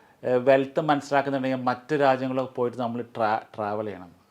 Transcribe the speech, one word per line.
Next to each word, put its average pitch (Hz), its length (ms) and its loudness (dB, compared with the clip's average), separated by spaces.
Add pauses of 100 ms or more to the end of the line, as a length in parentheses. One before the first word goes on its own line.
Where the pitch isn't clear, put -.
(240)
ഏഹ്, 123 140 2
വെൽത്ത് 135 440 4
മനസ്സിലാക്കുന്നുണ്ടെങ്കിൽ 139 760 0
മറ്റ് 131 420 -2
രാജ്യങ്ങളൊക്കെ 131 540 2
പോയിട്ട് 120 240 -2
നമ്മൾ 120 240 -4
ട്രാ-, 110 420 -2 (120)
ട്രാവൽ 107 300 -4
ചെയ്യണം. 90 260 -12 (200)